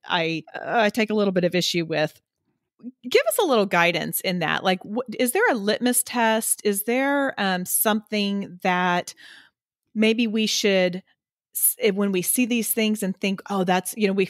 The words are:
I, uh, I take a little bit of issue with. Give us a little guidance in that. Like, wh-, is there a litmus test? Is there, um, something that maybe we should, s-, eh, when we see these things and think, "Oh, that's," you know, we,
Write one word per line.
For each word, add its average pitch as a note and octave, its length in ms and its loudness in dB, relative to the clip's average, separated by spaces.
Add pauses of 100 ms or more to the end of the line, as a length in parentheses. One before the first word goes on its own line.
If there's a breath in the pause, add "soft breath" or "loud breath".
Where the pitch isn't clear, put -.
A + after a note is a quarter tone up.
I, E3 380 -2 (100)
uh, - 120 -10
I G#3 240 2
take G#3+ 200 0
a G#3+ 40 -2
little G#3 180 2
bit F3+ 140 0
of F3 100 0
issue E3+ 300 0
with. D#3 360 -2 (880)
Give G#4 200 4
us D#5+ 120 -2
a A4 60 4
little A#3 200 4
guidance E3+ 560 0
in F3+ 180 -2
that. D#3 240 0
Like, F#3 200 0
wh-, G#3+ 340 -8
is B3 140 0
there A4 180 2
a E4 60 2
litmus A3 480 0
test? A3+ 600 0
Is G3+ 180 0
there, C4+ 560 0
um, F#3 260 -2
something G3+ 1000 -2
that F3+ 500 0 (800 loud breath)
maybe A3 320 2
we A3 200 0
should, F#3 560 0 (520)
s-, - 240 0
eh, G#3 120 2
when G3+ 200 0
we F#3 120 0
see B3 220 0
these A3+ 280 0
things G#3+ 300 0
and F#3 120 -2
think, G3 340 -4
"Oh, G3 140 0
that's," F#3 320 0
you G#3 120 2
know, G3 60 0
we, G3 160 0